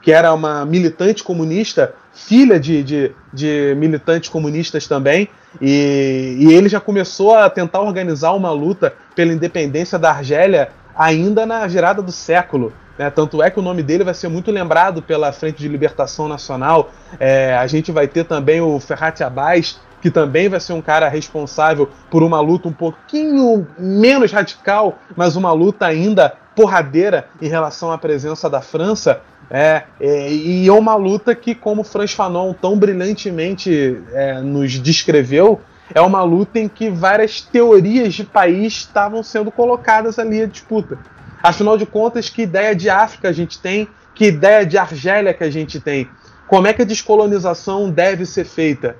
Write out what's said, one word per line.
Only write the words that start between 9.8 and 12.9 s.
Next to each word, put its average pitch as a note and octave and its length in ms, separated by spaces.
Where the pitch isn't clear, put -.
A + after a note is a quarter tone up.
da D#3+ 120
Argélia D3 580
ainda E3+ 480
na A3+ 220
virada F#3 340
do F3+ 120
século, D#3 600